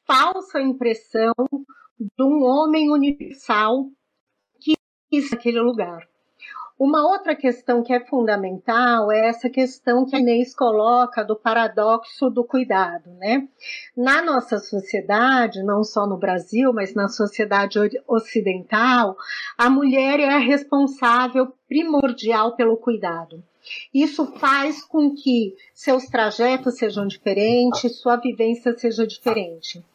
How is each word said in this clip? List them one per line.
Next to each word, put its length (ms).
falsa 520
impressão 760
de 240
um 200
homem 460
universal 960
que 140
quis 240
aquele 280
lugar. 480
Uma 280
outra 280
questão 480
que 100
é 60
fundamental 1120
é 160
essa 240
questão 560
que 80
a 40
Inês 360
coloca 680
do 120
paradoxo 960
do 120
cuidado, 760
né? 280
Na 280
nossa 340
sociedade, 1040
não 220
só 240
no 100
Brasil, 560
mas 220
na 120
sociedade 720
ori-, 300
ocidental, 1080
a 140
mulher 500
é 100
a 100
responsável 1120
primordial 880
pelo 220
cuidado. 680
Isso 320
faz 420
com 320
que 400
seus 320
trajetos 720
sejam 280
diferentes, 920
sua 180
vivência 600
seja 300
diferente. 800